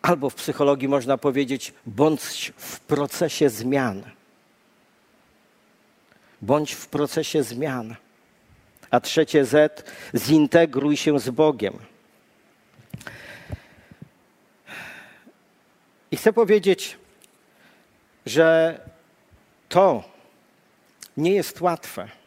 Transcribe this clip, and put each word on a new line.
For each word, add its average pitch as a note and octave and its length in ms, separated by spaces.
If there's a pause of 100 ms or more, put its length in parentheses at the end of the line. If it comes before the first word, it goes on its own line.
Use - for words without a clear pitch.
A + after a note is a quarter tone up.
Albo C#3+ 280
w - 60
psychologii C#3 520
można C3+ 300
powiedzieć, C3+ 560 (120)
bądź C#3 720
w - 220
procesie D3 720
zmian. A2+ 540 (2500)
Bądź C#3 320
w - 140
procesie D3+ 560
zmian. A#2+ 520 (960)
A A#2+ 80
trzecie D3+ 460
Z, D3+ 440 (260)
zintegruj D3 840
się D3 220
z C3 100
Bogiem. A#2+ 440 (4000)
I C#3 60
chcę A3 160
powiedzieć, G3 640 (1300)
że D#3+ 540 (880)
to F3 340 (1160)
nie E3+ 140
jest - 280
łatwe. E3 460 (200)